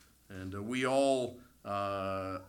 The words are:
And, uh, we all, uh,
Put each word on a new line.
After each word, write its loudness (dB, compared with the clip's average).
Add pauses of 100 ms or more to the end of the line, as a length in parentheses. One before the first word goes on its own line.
(280)
And, -8
uh, -4
we 0
all, 4 (260)
uh, -2